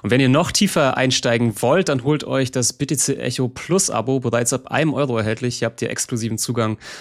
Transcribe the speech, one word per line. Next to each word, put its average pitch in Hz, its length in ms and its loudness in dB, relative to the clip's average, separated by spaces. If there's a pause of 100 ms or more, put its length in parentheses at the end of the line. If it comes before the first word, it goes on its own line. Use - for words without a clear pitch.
Und 104 80 -2
wenn 127 120 4
ihr 131 80 4
noch 151 220 4
tiefer 160 440 2
einsteigen 120 640 2
wollt, 156 300 2
dann 127 160 0
holt 151 180 0
euch 131 260 0
das 127 220 -2
B - 140 -4
T 143 100 -2
C 135 220 0
Echo 123 320 -2
Plus 175 400 -2
Abo, 123 320 0
bereits 120 320 0
ab - 180 -4
einem 147 220 2
Euro 127 240 0
erhältlich. 110 420 -2
Hier 117 80 -2
habt - 140 -8
ihr 113 100 -4
exklusiven 113 460 -4
Zugang 113 400 -2 (240)